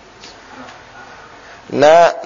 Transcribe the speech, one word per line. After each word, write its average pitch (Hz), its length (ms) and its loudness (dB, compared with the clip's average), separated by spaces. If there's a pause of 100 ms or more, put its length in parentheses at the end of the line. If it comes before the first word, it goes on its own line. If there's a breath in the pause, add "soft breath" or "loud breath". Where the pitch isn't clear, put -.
(1700 loud breath)
Na, 156 400 2 (140)